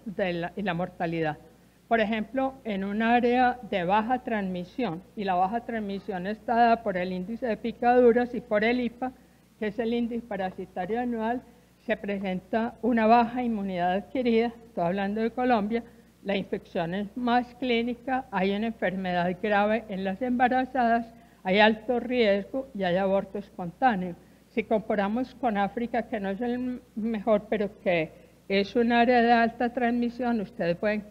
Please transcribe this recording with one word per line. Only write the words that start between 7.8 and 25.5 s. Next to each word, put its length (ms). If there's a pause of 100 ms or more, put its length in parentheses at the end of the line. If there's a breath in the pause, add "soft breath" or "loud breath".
y 60
por 220
el 160
ipa, 320 (460 soft breath)
que 100
es 120
el 140
índice 320
parasitario 760
anual, 400 (380 loud breath)
se 180
presenta 840
una 240
baja 340
inmunidad 520
adquirida, 600 (140)
estoy 180
hablando 340
de 120
Colombia, 520 (400 loud breath)
la 140
infección 560
es 140 (100)
más 380
clínica, 760
hay 260
una 120
enfermedad 760
grave 480
en 140
las 180
embarazadas, 880 (320 loud breath)
hay 160
alto 400
riesgo 760
y 80
hay 140
aborto 420
espontáneo. 760 (340 loud breath)
Si 140
comparamos 720
con 220